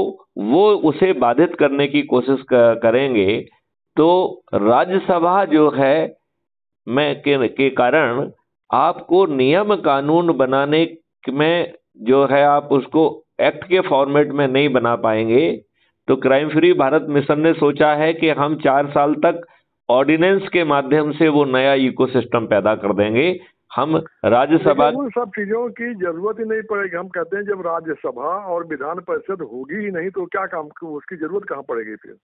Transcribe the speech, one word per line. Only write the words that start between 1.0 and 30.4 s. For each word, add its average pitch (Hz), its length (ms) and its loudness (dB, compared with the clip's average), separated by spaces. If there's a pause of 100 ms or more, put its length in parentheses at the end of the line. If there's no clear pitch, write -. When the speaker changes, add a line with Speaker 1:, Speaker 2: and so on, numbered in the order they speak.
Speaker 1:
बाधित 135 420 0
करने 143 320 0
की 143 140 0
कोशिश 131 400 0
क-, 120 420 2
करेंगे। 117 640 0 (500)
तो 175 460 2 (120)
राज्यसभा 175 920 2
जो 151 240 4
है, 139 480 0 (720)
मैं 143 340 -2
के, 135 260 0
के 135 220 0
कारण 131 640 0 (420)
आपको 170 520 2
नियम 160 500 2
कानून 156 580 0
बनाने 143 640 0 (320)
में 156 440 -2 (240)
जो 131 280 2
है, 139 180 2
आप 143 280 2
उसको 143 520 0 (180)
एक्ट 139 220 0
के 185 160 2
फॉर्मेट 147 520 2
में 143 160 0
नहीं 135 220 2
बना 117 260 0
पाएंगे। 113 640 0 (500)
तो 135 80 4
क्राइम 139 340 0
फ्री 160 240 4
भारत 151 360 2
मिशन 147 300 0
ने 160 140 2
सोचा 147 400 2
है 156 200 0
कि 160 160 0
हम 147 260 0
चार 143 320 2
साल 147 280 0
तक 165 260 0 (480)
ऑर्डिनेंस 160 600 2
के 180 140 0
माध्यम 147 480 0
से 160 160 2
वो 147 180 4
नया 131 280 2
इकोसिस्टम 123 720 0
पैदा 104 280 2
कर 101 180 -4
देंगे। 117 460 0 (360)
हम 156 280 -2 (220)
राज्यसभा 143 680 2
Speaker 2:
देखिए, 269 120 -6
उन 254 60 -6
सब 240 200 -6
चीजों 220 400 -6
की 233 260 -10
जरूरत 185 440 -6
ही 226 60 -6
नहीं 220 160 -6
पड़ेगी। 202 360 -6
हम 185 100 -10
कहते 180 300 -8
हैं, 208 60 -8
जब 196 180 -6
राज्यसभा 160 600 -8
और 170 460 -6
विधान 156 320 -10
परिषद 175 420 -8
होगी 135 440 -10
ही 202 60 -8
नहीं, 175 180 -8
तो 180 160 -8
क्या 190 200 -6